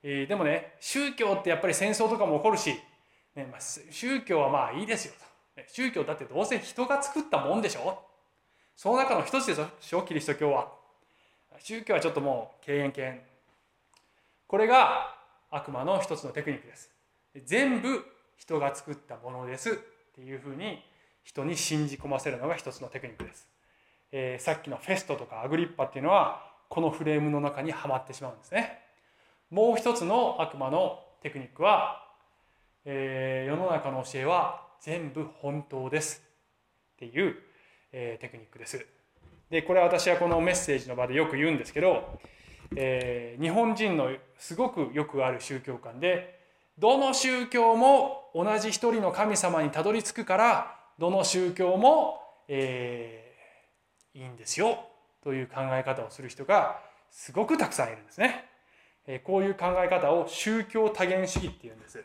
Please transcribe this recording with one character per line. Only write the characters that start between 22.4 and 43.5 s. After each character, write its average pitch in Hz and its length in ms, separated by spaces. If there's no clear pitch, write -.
が 165 80
一 - 160
つ - 80
の 123 80
テ 127 120
ク 131 60
ニ 110 80
ッ - 20
ク 92 80
で 90 80
す。 - 160
え 127 240
ー、 - 20
さ 160 100
っ 156 100
き 147 80
の 123 60
フ - 160
ェ 180 40
ス - 100
ト 143 100
と 131 80
か 113 180
ア 131 60
グ 156 80
リ 170 100
ッ 170 80
パ 139 100
っ - 80
て 139 60
い 131 40
う - 20
の 170 80
は、 - 400
こ - 120
の 156 100
フ 156 120
レ 151 160
ー - 20
ム 151 100
の 147 100
中 143 220
に 156 100
は - 160
ま 131 80
っ 127 100
て 135 60
し 135 100
ま 127 80
う 117 40
ん - 40
で - 60
す - 80
ね。 - 280
も 220 240
う - 20
一 240 160
つ 175 120
の 220 360
悪 160 160
魔 135 140
の 180 340
テ 147 100
ク 143 80
ニ 127 80
ッ - 60
ク - 120
は、 190 440
え 131 600
ー、 135 60
「世 151 60
の 185 120
中 151 220
の 131 140
教 135 160
え 131 40
は 160 440
全 156 320
部 151 120
本 143 280
当 131 220
で 151 100
す」 - 220
っ - 20
て 127 100
い 127 220
う、 - 140
え 120 280
ー、 - 20
テ 120 80
ク - 80
ニ 113 80
ッ - 40
ク - 120
で 113 60
す。 127 200
で、 160 120
こ 180 120
れ 185 60
は 175 60
私 175 220
は 175 80
こ 170 120
の 165 120
メ 175 120
ッ - 20
セ 143 220
ー - 20
ジ 123 100
の 127 60
場 123 140
で 127 60
よ 156 120
く 156 100
言 151 120
う - 20
ん 147 80
で 120 60
す - 80
け 151 80
ど、 175 400
え 127 600
ー、 135 60
日 165 80